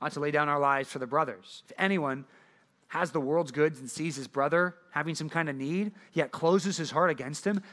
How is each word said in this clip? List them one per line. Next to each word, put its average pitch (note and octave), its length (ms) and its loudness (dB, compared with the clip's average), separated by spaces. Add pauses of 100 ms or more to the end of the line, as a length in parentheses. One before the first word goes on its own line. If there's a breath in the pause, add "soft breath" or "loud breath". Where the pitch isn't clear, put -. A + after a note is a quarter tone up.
ought D3+ 120 -2
to D3+ 60 -6
lay D3 120 0
down D3+ 180 4
our D3 100 2
lives C#3 300 2
for - 80 -8
the C3 80 -6
brothers. B2 640 -2
If - 100 -20
anyone D3+ 480 0 (640 soft breath)
has E3 240 -2
the D#3+ 100 0
world's D3 300 0
goods D3 280 2
and B2+ 120 -12
sees D#3 240 -4
his C3+ 120 -8
brother E3 480 2 (140)
having D3+ 240 -2
some D#3 160 -6
kind E3 180 -2
of C#3+ 80 -4
need, F3 380 -2 (180 loud breath)
yet D#3 200 0
closes F3 460 2
his D#3 140 -4
heart E3 200 4
against C3+ 340 -4
him, G3+ 160 0 (120)